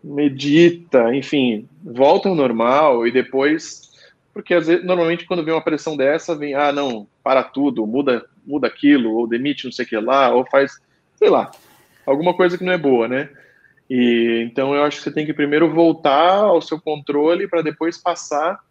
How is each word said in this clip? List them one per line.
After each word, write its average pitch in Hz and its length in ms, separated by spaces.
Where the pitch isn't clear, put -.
medita, 143 1120
enfim, 131 540
volta 147 460
ao 185 60
normal 123 720
e 120 60
depois, 135 760
porque 202 220
às 160 120
vezes, 175 180
normalmente 175 420
quando 175 180
vem 160 80
uma 156 120
pressão 156 320
dessa, 151 400
vem, 147 180
"Ah, 143 180
não, 127 340
para 127 200
tudo, 123 440
muda, 127 380
muda 139 220
aquilo, 127 440
ou 117 140
demite 131 380
não 123 80
sei 123 120
o - 40
que 113 100
lá, 127 340
ou 127 140
faz, 139 320
sei 214 120
lá, 131 220
alguma 156 280
coisa 180 220
que 185 80
não 180 80
é 180 60
boa, 123 300
né?" 135 200
E, 117 560
então 135 280
eu 143 100
acho 147 140
que - 60
você - 60
tem 156 160
que 151 60
primeiro 147 400
voltar 160 640
ao 196 260
seu 156 180
controle 151 680
pra 165 140
depois 160 360
passar 170 600